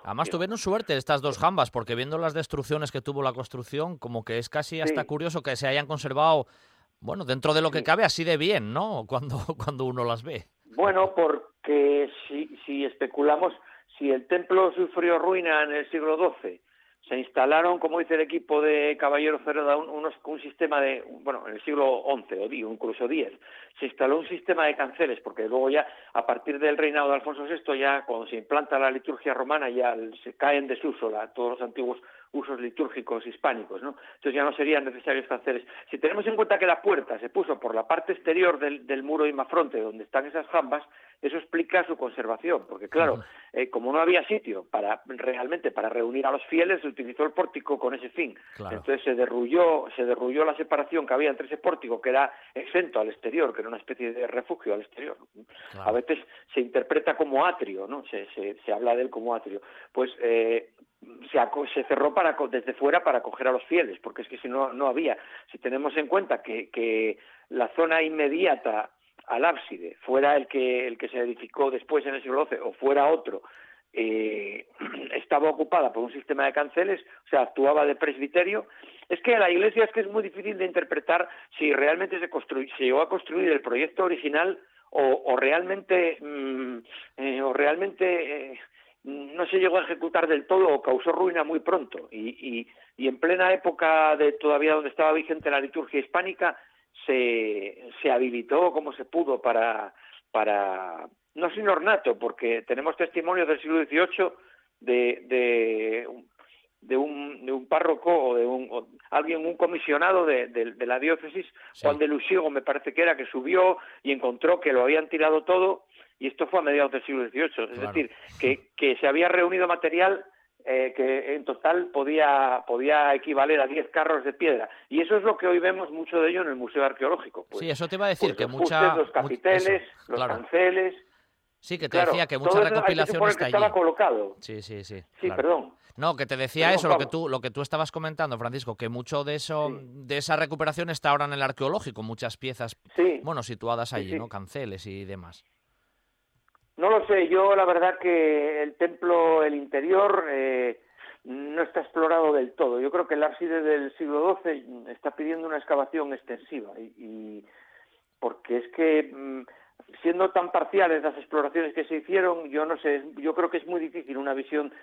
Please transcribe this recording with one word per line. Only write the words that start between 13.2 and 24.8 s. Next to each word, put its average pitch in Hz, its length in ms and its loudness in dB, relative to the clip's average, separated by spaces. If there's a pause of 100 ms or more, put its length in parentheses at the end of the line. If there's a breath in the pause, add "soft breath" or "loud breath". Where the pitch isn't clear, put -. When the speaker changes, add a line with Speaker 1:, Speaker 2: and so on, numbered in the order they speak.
Speaker 2:
si 143 120 0
el 127 160 0
templo 180 460 2
sufrió 175 460 2
ruina 170 460 2
en 147 80 -4
el 147 180 -4
siglo 156 260 0
doce 143 460 -2 (460 soft breath)
se 127 80 -4
instalaron, 156 640 2
como 165 220 -2
dice 165 140 0
el 156 80 4
equipo 151 380 0
de 151 380 2
Caballero 147 460 2
Cerda, 147 320 2
un, 156 120 -4
unos, 151 260 -6 (100)
un 151 160 -8
sistema 147 400 -2
de, 135 240 -2 (180)
bueno, 131 240 -6
en 107 80 -10
el 107 100 -14
siglo 143 240 0
once, 123 500 -2
o 104 100 -4
digo, 110 240 -8
incluso 117 340 -6
diez, 127 260 -2 (460 loud breath)
se 139 80 -6
instaló 139 320 0
un 160 100 -8
sistema 165 380 0
de 151 80 2
canceles, 135 460 -2